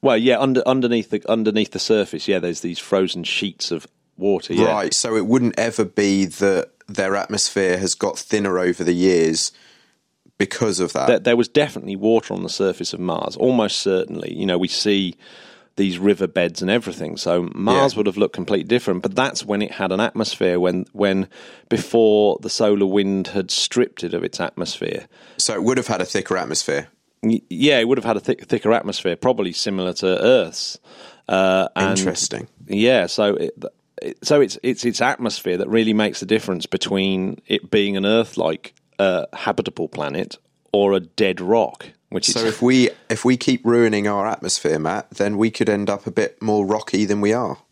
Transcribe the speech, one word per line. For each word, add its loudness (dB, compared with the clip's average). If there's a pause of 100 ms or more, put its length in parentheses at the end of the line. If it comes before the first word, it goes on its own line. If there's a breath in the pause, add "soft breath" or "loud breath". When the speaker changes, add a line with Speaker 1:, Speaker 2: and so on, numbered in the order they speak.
Speaker 1:
Well, 6
yeah, 4
under, 2
underneath 2
the, -4
underneath 0
the -8
surface, 0
yeah, 2
there's -4
these -8
frozen -2
sheets -6
of -6 (300)
water, -2
yeah. 4
Speaker 2:
Right, 0
so -2
it 0
wouldn't 2
ever 0
be 2
that 0 (180)
their -2
atmosphere -2
has -2
got -4
thinner -2
over 0
the 2
years 2 (880 soft breath)
because -2
of -2
that. 0
Speaker 1:
There, 4
there 2
was 2
definitely -2
water 0
on -6
the -8
surface -2
of -10
Mars, -4
almost 2
certainly. -2
You -4
know, 2
we 0
see 0 (600 loud breath)
these 0
riverbeds 0
and -2
everything, -2
so 0
Mars 2
Speaker 2:
Yeah. -6
Speaker 1:
would 0
have -4
looked 0
completely -2
different, 0
but -4
that's -2
when -2
it -4
had -4
an -2
atmosphere, 0
when, 0
when 0 (420 loud breath)
before 4
the -8
solar 2
wind 0
had -4
stripped -2
it -6
of -4
its -8
atmosphere. -6 (300 loud breath)
Speaker 2:
So -2
it -4
would 2
have -2
had -2
a -2
thicker -4
atmosphere? -4 (340)
Speaker 1:
Y-, 2
yeah, 4
it 2
would 4
have -6
had 0
a -2
thick, -4
thicker 0
atmosphere, -2
probably -2
similar -4
to -6 (160)
Earth's. 2 (500 loud breath)
Uh, 2
and 0
Speaker 2:
Interesting. -4 (200)
Speaker 1:
Yeah, 2
so 0
it, -6 (380)
it, -10
so 4
it's, 0
it's -2
its 0
atmosphere -2
that -2
really 2
makes 0
the -8
difference 0
between -2
it -2
being 0
an -2
Earth-like, -2 (240)
uh, 2
habitable -4
planet -6 (340)
or 4
a 2
dead -2
rock. 0 (220)
Which -4
Speaker 2:
So 0
Speaker 1:
is 0
Speaker 2:
if -2
we, 4 (180)
if -4
we 4
keep -2
ruining 4
our 0
atmosphere, -2
Matt, -4
then -2
we 4
could 0
end 0
up -4
a -8
bit -2
more 2
rocky 0
than 0
we 2
are. -4 (140)